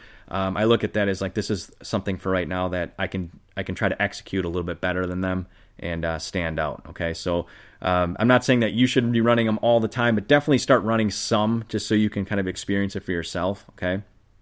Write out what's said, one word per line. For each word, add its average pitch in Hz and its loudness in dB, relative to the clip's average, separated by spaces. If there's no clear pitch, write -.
um, 95 -2
I 107 0
look 113 4
at 107 -4
that 104 2
as, 95 -2
like, 92 -4
this 107 -2
is 101 -4
something 98 -4
for 95 -4
right 92 0
now 92 -2
that 90 -4
I 98 -2
can, 90 -6
I 98 -4
can 95 -6
try 98 0
to 87 -4
execute 98 -4
a - -2
little 87 -2
bit 82 -6
better 90 -2
than 90 -4
them 92 -2
and, 82 -6
uh, 80 -2
stand 82 -4
out, 76 -4
okay? 82 -4
So, 87 -2
um, 90 0
I'm 110 2
not 123 4
saying 127 4
that 113 0
you 120 4
should 123 2
be 117 2
running 117 4
them 110 0
all 117 6
the 110 -2
time, 120 2
but 104 0
definitely 143 4
start 120 4
running 110 2
some 110 0
just - -4
so 110 4
you 107 4
can 98 -2
kind 101 -2
of 92 -2
experience 98 -2
it 98 -6
for - -6
yourself, 90 -2
okay? 92 -4